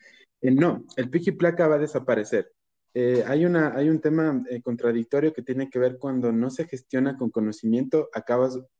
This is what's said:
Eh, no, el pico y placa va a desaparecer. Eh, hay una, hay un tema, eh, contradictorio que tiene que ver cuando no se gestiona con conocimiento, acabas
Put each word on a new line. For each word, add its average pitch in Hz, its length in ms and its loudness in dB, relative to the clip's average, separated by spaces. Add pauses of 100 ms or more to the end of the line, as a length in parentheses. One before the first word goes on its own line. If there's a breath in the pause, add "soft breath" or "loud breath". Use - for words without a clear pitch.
(400 soft breath)
Eh, 127 100 0
no, 139 340 2 (120)
el 127 140 -4
pico 175 200 -2
y 160 40 -2
placa 170 340 2
va 151 80 4
a 143 40 0
desaparecer. 123 680 -2 (440)
Eh, 123 320 2
hay 147 180 2
una, 160 320 2
hay 147 140 2
un 160 100 2
tema, 151 500 0
eh, 123 120 -6
contradictorio 120 720 0
que 123 100 -10
tiene 135 260 -4
que 131 100 -6
ver 127 200 0
cuando 127 340 -2
no 117 180 0
se 160 160 -6
gestiona 135 500 -4
con 117 140 -4
conocimiento, 117 840 0
acabas 127 460 -2 (220)